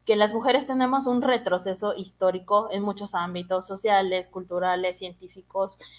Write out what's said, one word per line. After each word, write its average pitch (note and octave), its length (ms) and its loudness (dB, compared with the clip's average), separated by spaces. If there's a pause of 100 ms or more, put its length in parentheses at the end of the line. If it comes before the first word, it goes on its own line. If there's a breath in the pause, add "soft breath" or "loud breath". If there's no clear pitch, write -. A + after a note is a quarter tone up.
Que G#3+ 120 4
las G#3+ 160 4
mujeres B3+ 340 2
tenemos C4 400 0
un B3 140 2
retroceso G3+ 760 0
histórico F#3+ 760 0
en G3+ 120 -2
muchos G3+ 320 -6
ámbitos F3+ 520 -4
sociales, F#3+ 600 0
culturales, F3+ 720 -2
científicos, F#3+ 800 -8 (220 loud breath)